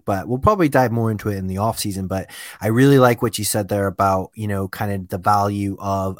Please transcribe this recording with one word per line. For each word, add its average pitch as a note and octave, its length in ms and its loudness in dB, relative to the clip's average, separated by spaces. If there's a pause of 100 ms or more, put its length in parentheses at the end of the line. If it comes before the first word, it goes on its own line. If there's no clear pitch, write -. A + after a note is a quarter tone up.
but F#2+ 240 -2
we'll B2 80 -2
probably F#3 320 2
dive B2+ 240 2
more A2+ 180 0
into G#2+ 160 -6
it G2+ 80 -2
in F#2+ 120 -6
the F#2 100 -4
off G#2+ 200 -2
season. F#2+ 300 -6
But F#2+ 240 -6 (300)
I G#2 60 -2
really C3 320 6
like A#2+ 220 6
what A#2 160 -2
you G#2+ 60 -6
said G2+ 240 -2
there G2+ 180 0
about, F#2+ 480 0
you G#2+ 140 -8
know, G2 220 -4
kind G2+ 240 -6
of F#2+ 160 -8
the G#2 80 -8
value G2+ 600 0
of F#2+ 420 -4